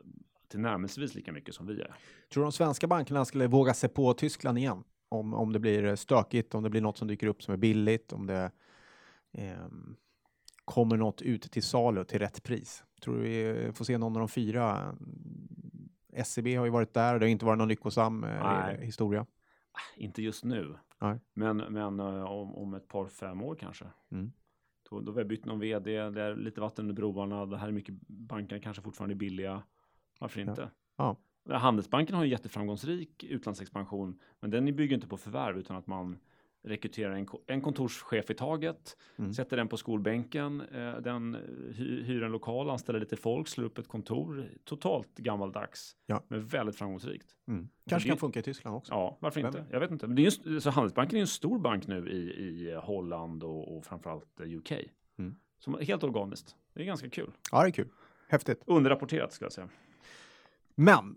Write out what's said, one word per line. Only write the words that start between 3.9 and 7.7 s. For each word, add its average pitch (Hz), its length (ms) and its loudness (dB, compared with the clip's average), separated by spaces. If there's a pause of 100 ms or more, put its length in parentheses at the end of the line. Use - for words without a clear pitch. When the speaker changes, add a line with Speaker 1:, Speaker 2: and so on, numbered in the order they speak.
Speaker 2:
Tyskland 135 440 0
igen? 117 260 0 (240)
Om, 110 260 -4
om 110 180 2
det 110 60 4
blir 104 380 4
stökigt, - 580 4
om 107 80 0
det 110 80 0
blir 110 100 2
något 107 180 0
som 107 100 -2
dyker 104 180 -2
upp 104 160 0
som 101 120 -2
är 92 40 0
billigt, 110 540 4